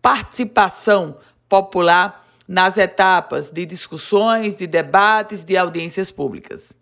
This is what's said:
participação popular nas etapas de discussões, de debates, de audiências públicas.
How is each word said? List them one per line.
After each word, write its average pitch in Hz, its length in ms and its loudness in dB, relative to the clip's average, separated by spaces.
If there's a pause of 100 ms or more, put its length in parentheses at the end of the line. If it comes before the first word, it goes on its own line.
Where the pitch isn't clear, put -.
participação 208 1160 -2 (280)
popular 190 800 2 (220)
nas 185 300 2
etapas 185 720 0
de 170 160 -8
discussões, 208 880 -2
de 180 100 -10
debates, 196 800 0
de 185 140 0
audiências 170 520 -4
públicas. - 720 -12